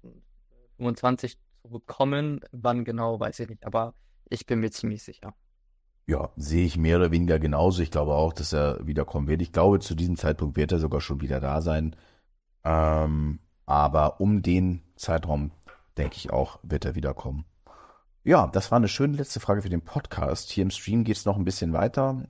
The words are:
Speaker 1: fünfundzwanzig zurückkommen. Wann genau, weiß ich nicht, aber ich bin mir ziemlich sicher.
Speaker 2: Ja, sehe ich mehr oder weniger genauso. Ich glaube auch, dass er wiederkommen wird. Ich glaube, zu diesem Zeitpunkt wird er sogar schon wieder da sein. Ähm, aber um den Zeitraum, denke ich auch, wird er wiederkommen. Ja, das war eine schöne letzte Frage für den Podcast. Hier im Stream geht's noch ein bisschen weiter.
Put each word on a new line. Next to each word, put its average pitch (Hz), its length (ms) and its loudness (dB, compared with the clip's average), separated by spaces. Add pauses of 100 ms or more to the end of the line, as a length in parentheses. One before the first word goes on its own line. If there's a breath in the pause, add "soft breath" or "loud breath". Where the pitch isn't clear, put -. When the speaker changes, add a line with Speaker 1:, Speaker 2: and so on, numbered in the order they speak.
(760)
Speaker 1:
fünfundzwanzig 123 600 -2 (240)
zurückkommen. 139 800 -4 (120)
Wann 120 320 0
genau, 113 340 -2
weiß 110 220 -6
ich 117 80 -8
nicht, 110 180 -18
aber 113 280 -2 (340)
ich - 180 -8
bin 117 140 0
mir 110 100 0
ziemlich 107 320 -6
sicher. - 320 -18 (720)
Speaker 2:
Ja, 76 300 -2
sehe 80 300 2
ich 82 100 -2
mehr 82 220 4
oder 87 120 4
weniger 85 280 4
genauso. 80 440 2
Ich 78 80 -2
glaube 73 240 0
auch, 78 180 2
dass 78 200 -6
er 73 340 0
wiederkommen 73 400 -2
wird. 78 160 0
Ich 82 100 -6
glaube, 95 280 6
zu - 160 -6
diesem 87 200 0
Zeitpunkt 76 400 -2
wird 76 140 2
er 90 80 2
sogar 78 220 0
schon 69 200 -6
wieder 67 200 -2
da 69 200 -2
sein. 80 360 0 (680 soft breath)
Ähm, 78 800 2 (260)
aber 73 540 2
um 101 220 4
den 90 400 2 (140)
Zeitraum, 78 560 -2 (440 loud breath)
denke 78 200 -4
ich - 160 -8
auch, - 300 -2
wird - 220 -4
er - 100 -4
wiederkommen. 69 500 -6 (800 loud breath)
Ja, 147 220 6
das - 240 -2
war 113 60 6
eine 113 120 4
schöne 143 280 0
letzte - 240 -8
Frage 104 220 0
für 101 60 -8
den 87 140 -2
Podcast. - 680 -4
Hier 98 120 0
im 95 80 0
Stream - 340 -2
geht's - 200 -2
noch 98 120 0
ein 98 80 -2
bisschen 87 280 -2
weiter. 127 580 0